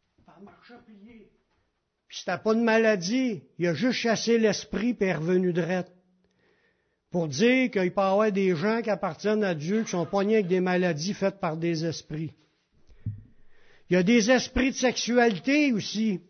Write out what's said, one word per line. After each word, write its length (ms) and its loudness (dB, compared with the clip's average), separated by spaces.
Elle 180 -20
marchait 300 -20
pliée. 460 -20
Puis 120 -16
c'était 240 -6
pas 120 2
de 60 2
maladie, 840 0
il 80 0
a 80 0
juste 260 0
chassé 380 0
l'esprit, 560 0
puis 140 0
est 60 0
revenu 380 0
drette. 400 -2
Pour 180 -2
dire 420 2
qu'il 220 -2
peut 80 -2
y 40 2
avoir 280 2
des 240 0
gens 260 -2
qui 80 -4
appartiennent 540 -2
à 100 0
Dieu, 300 -2
qui 60 -8
sont 160 -2
pognés 300 0
avec 120 2
des 120 2
maladies 540 0
faites 260 -4
par 160 -4
des 280 -2
esprits. 480 -6
Il 60 2
y 20 4
a 60 4
des 280 4
esprits 400 2
de 60 -10
sexualité 960 2
aussi, 580 -2